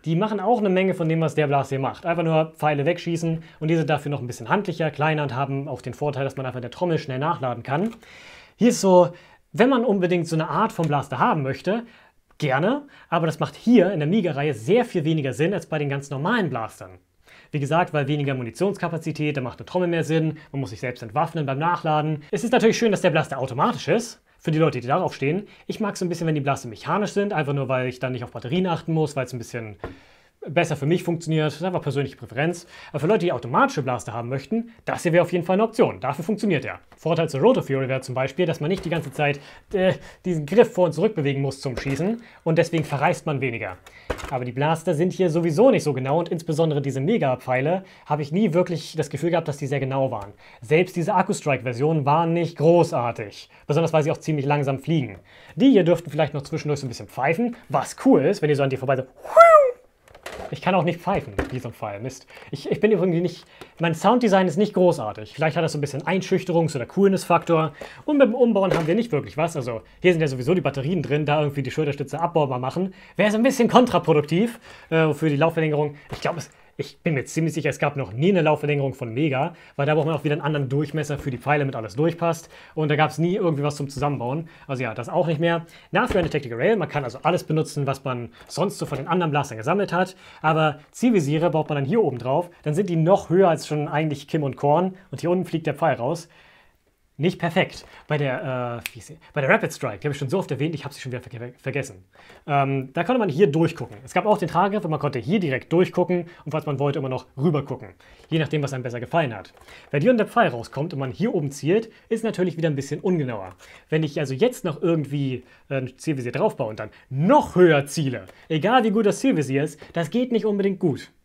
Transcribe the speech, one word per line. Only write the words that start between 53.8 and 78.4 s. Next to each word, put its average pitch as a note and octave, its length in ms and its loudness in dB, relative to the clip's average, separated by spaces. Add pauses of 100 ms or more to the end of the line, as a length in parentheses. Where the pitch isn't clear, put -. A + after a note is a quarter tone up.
weil D#3 100 4
sie D#3 80 0
auch - 60 -2
ziemlich D3 280 -2
langsam C#3+ 340 0
fliegen. B2+ 400 -2 (360)
Die A#3+ 140 6
hier G3+ 140 8
dürften E3+ 260 2
vielleicht D3+ 240 0
noch C#3 80 -4
zwischendurch D3 380 -4
so C#3 80 -8
ein - 20 -6
bisschen G#2+ 180 -12
pfeifen, E3 480 0 (140)
was C3+ 260 -2 (100)
cool F3+ 200 8
ist, G3+ 160 2
wenn D3+ 80 0
die D3 60 4
so C#3 80 2
an C3+ 60 2
dir B2+ 100 -2
vorbei C3 160 0
sind. B2+ 120 -6 (1400)
Ich D3+ 100 -10
kann F#3+ 140 0
auch E3+ 80 2
nicht E3+ 160 -2
pfeifen, F3+ 340 -4 (180)
wie B2+ 80 -6
so A#2+ 100 -10
ein - 40 -12
Pfeil. G#2 280 -10
Mist. - 260 -12 (240)
Ich, D3+ 180 -8
ich - 100 -2
bin G#3+ 120 4
irgendwie F3 300 2
nicht, - 240 -4 (340)
mein E3 160 0
Sounddesign G3 520 4
ist D3+ 100 -2
nicht G#3 160 2
großartig. A2+ 600 0
Vielleicht D3+ 220 -2
hat E3+ 80 0
das D#3+ 80 -2
so D3+ 60 -6
ein D3 40 -2
bisschen C#3+ 220 -6
Einschüchterungs- F3 720 0
oder A#2+ 100 -4
Coolness-Faktor. E3+ 880 2 (320)
Und D4 140 2
beim A#3 140 6
Umbauen G#3 400 4
haben D#3+ 140 0
wir E3+ 80 2
nicht A#3 160 0
wirklich C3+ 260 -2
was. E3 180 -2
Also A#2+ 260 -6 (200)
hier F3+ 100 6
sind D#3+ 100 2
ja D#3 60 2
sowieso C3 260 0
die F3+ 80 2
Batterien C#3+ 400 -2
drin, D3 240 0
da D3+ 160 2
irgendwie C#3+ 220 -2
die B2 80 -6
Schulterstütze D3 480 -4
abbaubar D3+ 400 0
machen. E3+ 340 -4 (220)
Wäre G#3 160 2
so G#3+ 60 0
ein A3+ 60 2
bisschen A#3+ 260 4
kontraproduktiv, F3 920 4 (300)
äh, D#3+ 240 2
für D#3 160 0
die C#3+ 80 2
Laufverlängerung. D3+ 580 0 (160)
Ich - 100 -12
glaub, E3 160 -4
es, - 120 -12 (320)
ich - 180 -12
bin E3 140 -2
mir B2+ 120 -2
ziemlich D#3+ 280 -2
sicher, D#3 160 -2
es - 100 -4
gab D3 160 0
noch B2 160 -6
nie C#3 180 2
eine F#3 120 4